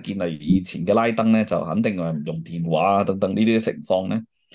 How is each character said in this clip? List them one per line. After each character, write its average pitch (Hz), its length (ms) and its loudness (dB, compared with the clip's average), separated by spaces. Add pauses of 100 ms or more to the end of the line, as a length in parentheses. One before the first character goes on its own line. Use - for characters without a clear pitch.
見 98 180 -6
例 87 160 -2
如 73 80 -12
以 90 180 2
前 85 240 -6
嘅 95 80 2
拉 113 200 4
登 113 180 2
呢， 110 140 4
就 85 180 -2
肯 82 180 -2
定 113 140 0
係 82 180 -2
唔 76 140 -4
用 80 160 -6
電 85 260 -6
話 80 140 2
啊 98 220 4
等 98 140 -2
等 98 160 0
呢 104 60 2
啲 110 200 4
情 - 220 -2
況 95 260 0
呢， 107 120 -2 (340)